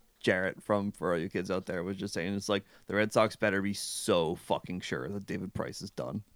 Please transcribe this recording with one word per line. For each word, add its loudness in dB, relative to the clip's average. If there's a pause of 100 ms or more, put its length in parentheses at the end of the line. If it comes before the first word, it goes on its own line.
(220)
Jarrett 2
from 2
For 0
All 2
You 0
Kids -2
Out -2
There -2
was -4
just -6
saying, -2
it's -2
like, 2 (240)
the -2
Red 2
Sox 4
better 2
be 0
so 2
fucking -2
sure -4
that -6
David -4
Price -4
is -10
done. -6 (140)